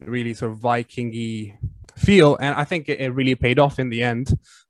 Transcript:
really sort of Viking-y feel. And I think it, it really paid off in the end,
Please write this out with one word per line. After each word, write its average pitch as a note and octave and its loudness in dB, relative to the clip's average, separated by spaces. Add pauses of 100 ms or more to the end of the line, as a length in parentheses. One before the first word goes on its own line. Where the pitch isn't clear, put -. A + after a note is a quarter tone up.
really A#2 -6
sort A2+ -6
of A2 -14
Viking-y A2+ -4 (380)
feel. E3 6
And C#3 -4
I C#3+ -2
think D#3 -6
it, D3 -6
it C3+ -4
really C3 0
paid B2 0
off C#3+ 2
in B2+ -4
the A#2 -4
end, A#2+ -2 (320)